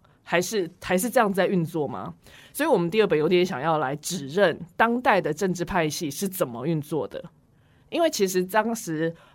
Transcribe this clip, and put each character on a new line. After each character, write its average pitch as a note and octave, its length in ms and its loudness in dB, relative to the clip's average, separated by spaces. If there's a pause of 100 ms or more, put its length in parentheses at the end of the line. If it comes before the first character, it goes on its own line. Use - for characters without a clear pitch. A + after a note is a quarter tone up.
(220)
还 - 180 0
是， F3+ 300 -2 (100)
还 - 160 -2
是 F#3 140 0
这 B3 100 2
样 G3+ 140 4
在 F3+ 140 2
运 E3+ 180 2
作 D3+ 220 -2
吗？ A#2 260 -10 (400)
所 C#4+ 100 -2
以 E4 60 2
我 B3 80 6
们 E3+ 140 0
第 A3 100 4
二 G3+ 60 6
本 D#3 100 2
有 D3+ 100 2
点 F3+ 160 4
想 F3+ 160 -4
要 D#3 200 0
来 C#3 160 -2
指 D3 320 -8
认 D#3+ 320 2 (180)
当 A#3 240 2
代 A#3 180 4
的 D#3 140 -2
政 F#3+ 180 -2
治 E3+ 140 -2
派 E3 240 0
系 D3 220 -6
是 G3 160 -6
怎 F#3 200 -2
么 A#2+ 200 -8
运 D#3+ 120 0
作 C#3+ 280 -4
的。 - 160 -12 (680)
因 D#4 100 -4
为 E4 80 4
其 G#3+ 200 0
实 F#3 160 0
当 A3 320 0
时 E3 360 -4 (240)